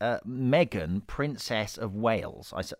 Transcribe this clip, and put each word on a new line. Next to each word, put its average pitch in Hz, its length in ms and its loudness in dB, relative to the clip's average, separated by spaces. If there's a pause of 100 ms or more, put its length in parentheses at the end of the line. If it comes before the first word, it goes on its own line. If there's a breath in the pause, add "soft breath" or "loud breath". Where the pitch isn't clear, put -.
uh, 117 260 0
Meghan, 123 800 2
Princess 120 680 -2
of 101 180 -4
Wales. 110 600 0
I - 40 -2
s-, 92 200 -4